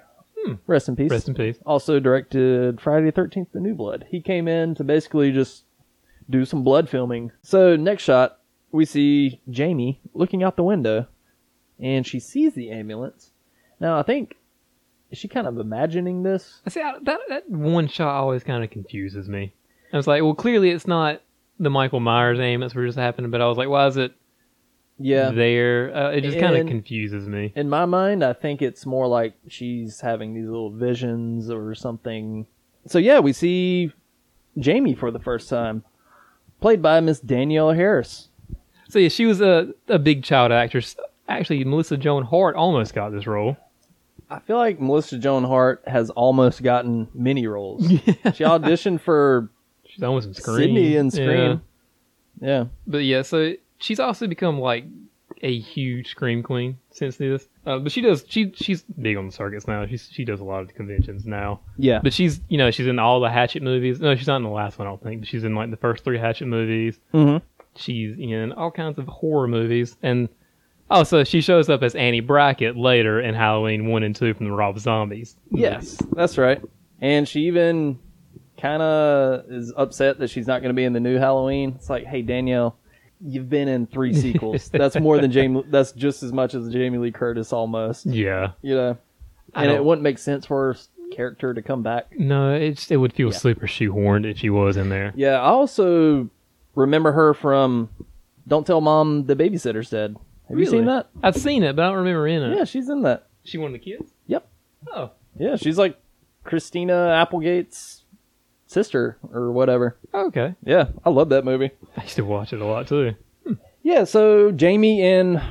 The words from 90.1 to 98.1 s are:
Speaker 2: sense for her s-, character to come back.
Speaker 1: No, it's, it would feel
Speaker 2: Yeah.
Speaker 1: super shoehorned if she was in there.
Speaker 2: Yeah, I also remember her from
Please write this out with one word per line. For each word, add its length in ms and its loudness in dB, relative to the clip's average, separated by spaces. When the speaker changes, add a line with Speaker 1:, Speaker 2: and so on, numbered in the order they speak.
Speaker 2:
sense 280 -6
for 200 -2
her 80 0
s-, 160 -20
character 420 -6
to 80 -8
come 220 -6
back. 340 -6
Speaker 1:
No, 360 0
it's, 380 -4
it 60 4
would 160 2
feel 180 0
Speaker 2:
Yeah. 60 -6
Speaker 1:
super 300 0
shoehorned 600 0
if 100 -8
she 100 -2
was 280 2
in 120 -2
there. 260 -4
Speaker 2:
Yeah, 240 2
I 100 0
also 800 4
remember 380 4
her 200 6
from 560 2